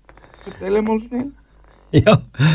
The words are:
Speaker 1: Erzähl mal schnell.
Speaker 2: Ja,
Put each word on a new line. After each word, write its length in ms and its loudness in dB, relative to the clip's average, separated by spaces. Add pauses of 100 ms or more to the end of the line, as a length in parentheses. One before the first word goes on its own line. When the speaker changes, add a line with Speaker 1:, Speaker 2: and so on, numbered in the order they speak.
(460)
Speaker 1:
Erzähl 340 -6
mal 200 -2
schnell. 320 -10 (580)
Speaker 2:
Ja, 320 4 (320)